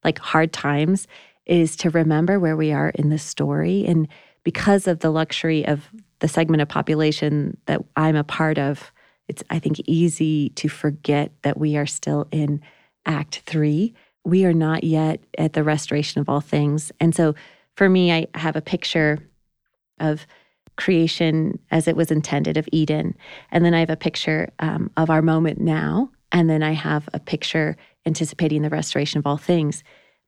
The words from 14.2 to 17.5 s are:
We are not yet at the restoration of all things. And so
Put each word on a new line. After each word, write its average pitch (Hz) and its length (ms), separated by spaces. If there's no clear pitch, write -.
We 185 220
are 175 80
not 160 320
yet 156 360
at 156 160
the 156 100
restoration 147 580
of 143 80
all 143 120
things. 147 500
And 165 120
so 156 220